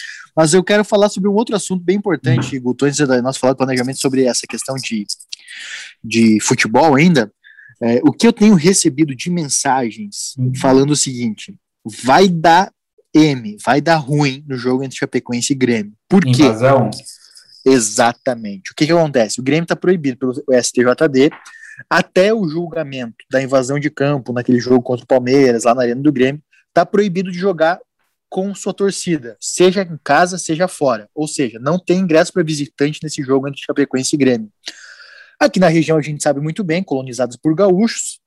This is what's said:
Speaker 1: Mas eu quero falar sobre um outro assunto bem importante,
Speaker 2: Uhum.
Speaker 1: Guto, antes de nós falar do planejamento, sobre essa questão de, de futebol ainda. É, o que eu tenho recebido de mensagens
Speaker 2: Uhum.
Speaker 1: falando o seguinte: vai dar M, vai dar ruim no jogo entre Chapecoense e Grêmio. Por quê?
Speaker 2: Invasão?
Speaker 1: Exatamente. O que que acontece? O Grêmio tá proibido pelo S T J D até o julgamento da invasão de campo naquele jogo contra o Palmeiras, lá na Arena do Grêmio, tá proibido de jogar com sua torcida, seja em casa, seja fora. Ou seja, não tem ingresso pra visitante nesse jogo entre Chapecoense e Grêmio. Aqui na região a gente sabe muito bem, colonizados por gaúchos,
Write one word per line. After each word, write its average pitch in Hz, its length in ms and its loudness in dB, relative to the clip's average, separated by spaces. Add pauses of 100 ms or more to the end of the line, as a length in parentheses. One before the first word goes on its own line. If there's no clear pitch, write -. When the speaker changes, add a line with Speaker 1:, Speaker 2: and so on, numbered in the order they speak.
(360)
Speaker 1:
Mas 160 180 2
eu 185 100 4
quero 208 220 2
falar 202 240 2
sobre 202 180 -4
um 202 60 0
outro 226 220 -2
assunto 185 280 -4
bem 185 120 0
importante, 135 600 -2
Speaker 2:
Uhum. 127 60 -6
Speaker 1:
Guto, 123 240 -2
antes 139 120 0
de 131 260 2
nós 131 120 -4
falar 131 180 2
do 131 40 -18
planejamento, 131 420 -2
sobre 135 260 0
essa 117 220 -2
questão 131 280 -8
de, 113 320 -6 (960)
de 110 360 2
futebol 127 540 2
ainda. 139 380 4 (500)
É, 120 220 2
o 151 80 4
que - 160 2
eu 233 60 4
tenho 214 200 4
recebido 156 640 2
de 175 160 -8
mensagens 127 1040 -4
Speaker 2:
Uhum. 127 180 -2
Speaker 1:
falando 135 360 4
o 147 40 0
seguinte: 120 600 -6 (260)
vai 139 460 2
dar 170 420 2 (400)
M, 127 540 2
vai 143 160 2
dar 165 140 2
ruim 147 520 -2
no 131 80 -6
jogo 127 280 -2
entre 131 160 -10
Chapecoense 123 540 -4
e - 20 -10
Grêmio. 117 380 -2 (140)
Por 190 140 4
quê? 135 220 2
Speaker 2:
Invasão? 120 480 2 (760)
Speaker 1:
Exatamente. 117 1040 0
O - 40 -20
que 156 100 -2
que 160 60 0
acontece? 135 480 0
O 123 40 -8
Grêmio 151 220 0
tá 175 100 -2
proibido 156 420 -2
pelo 127 160 -4 (180)
S 123 200 2
T 123 120 2
J 160 240 2
D 139 240 2 (560)
até 185 460 2
o 208 140 -2
julgamento 147 680 -8 (120)
da 135 120 0
invasão 131 380 0
de 143 120 -4
campo 139 420 -2
naquele 123 260 0
jogo 123 220 2
contra 123 220 -6
o - 40 -20
Palmeiras, 127 560 2
lá 120 120 4
na 131 80 0
Arena 120 180 -2
do 151 100 2
Grêmio, 131 300 0 (320)
tá 170 100 4
proibido 190 480 -2
de 175 60 -10
jogar 175 420 0 (500)
com 190 260 -6
sua 190 180 -8
torcida, 165 680 -4
seja 185 440 2
em 165 200 -12
casa, 175 360 0
seja 165 280 -4
fora. 117 460 -4
Ou 151 140 -6
seja, 117 320 -6
não 147 180 -2
tem 180 220 0
ingresso 170 340 2
pra 180 80 0
visitante 147 640 -4
nesse 147 180 -8
jogo 135 260 0
entre 139 140 -12
Chapecoense 139 540 -2
e - 20 0
Grêmio. 123 320 0 (920)
Aqui 285 200 0
na 180 80 4
região 160 320 2
a - 20 -2
gente 147 220 -6
sabe 143 180 0
muito 160 220 -6
bem, 170 180 -2
colonizados 131 560 -6
por 156 160 0
gaúchos, 196 720 0